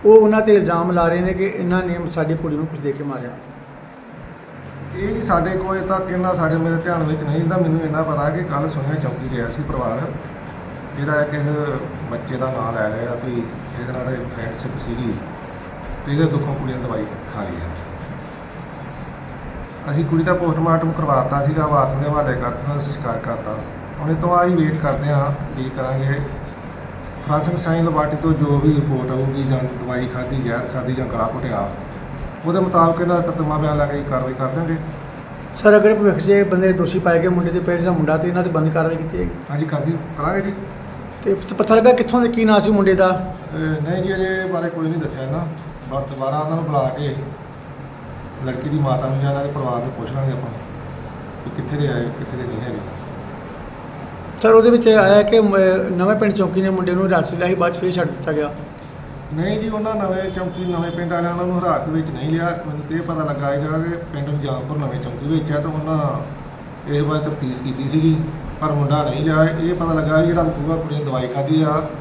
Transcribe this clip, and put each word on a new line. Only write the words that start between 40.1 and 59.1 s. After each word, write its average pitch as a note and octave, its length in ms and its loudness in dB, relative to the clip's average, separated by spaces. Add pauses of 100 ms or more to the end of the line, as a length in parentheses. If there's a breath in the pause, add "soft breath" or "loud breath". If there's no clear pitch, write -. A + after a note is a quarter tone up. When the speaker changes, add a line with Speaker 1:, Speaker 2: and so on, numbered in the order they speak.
Speaker 2:
ਜੀ। G3+ 120 -4 (720)
Speaker 1:
ਤੇ G3 100 2
ਪ-, F#3+ 200 -4
ਪਤਾ F3+ 220 4
ਲੱਗਾ A#3+ 180 8
ਕਿੱਥੋਂ A#3+ 280 4
ਦੇ, A#3 80 4
ਕੀ A3+ 160 2
ਨਾਂ G#3+ 140 6
ਸੀ G#3 120 4
ਮੁੰਡੇ G3 220 6
ਦਾ? F#3 420 2 (180)
Speaker 2:
ਅਹ, D#3 40 -6
ਨਹੀਂ D#3 460 -2
ਜੀ, F#3+ 120 0
ਅਜੇ F#3+ 380 0
ਬਾਰੇ E3+ 160 -2
ਕੋਈ D#3+ 200 -2
ਨਹੀਂ E3 120 -2
ਦੱਸਿਆ C3 220 -6
ਇਹਨਾਂ। D#3+ 220 -4 (440)
ਬਸ C#3 140 -4
ਦੁਬਾਰਾ C#3 340 -4
ਉਹਨਾਂ D#3 180 -2
ਨੂੰ E3 100 -2
ਬੁਲਾ C#3 240 2
ਕੇ C#3 260 -4 (1300)
ਲੜਕੀ B2+ 240 -4
ਦੀ D3 100 0
ਮਾਤਾ C3+ 280 0
ਨੂੰ C#3 120 0
ਜਾਂ C#3 120 2
ਇਹਨਾਂ C#3 120 -2
ਦੇ C#3+ 80 -2
ਪਰਿਵਾਰ B2 300 -2
ਨੂੰ C3 100 -4
ਪੁੱਛ A2+ 200 -8
ਲਾਂਗੇ C3+ 200 -2
ਆਪਾਂ A2 180 -6 (960)
ਕਿ - 160 -6
ਕਿੱਥੇ C#3+ 160 -4
ਦੇ C#3 160 0
ਆਏ, A#2+ 100 -2
ਕਿੱਥੇ - 340 -6
ਦੇ B2+ 60 -6
ਨਹੀਂ A2 180 -6
ਹੈਗੇ। A#2 160 -6 (1600)
Speaker 1:
ਸਰ, A3 120 8
ਉਹਦੇ A3+ 160 10
ਵਿੱਚ A#3 180 6
ਆਇਆ G#3 340 8
ਕਿ A3 180 6
ਮ-, G3 180 6 (340)
ਨਵੇਂ F#3 240 4
ਪਿੰਡ G#3 180 2
ਚੌਂਕੀ F#3 280 2
ਨੇ F#3+ 80 2
ਮੁੰਡੇ F3+ 220 0
ਨੂੰ F#3 140 2
ਹਿਰਾਸਤ F3 260 2
'ਚ E3+ 40 -4
ਲਿਆ F3+ 120 0
ਸੀ, F#3 80 2
ਬਾਅਦ E3+ 180 2
'ਚ - 40 -6
ਫੇਰ F#3 140 0
ਛੱਡ F3 160 0
ਦਿੱਤਾ - 240 -4
ਗਿਆ। D3 220 0 (800 loud breath)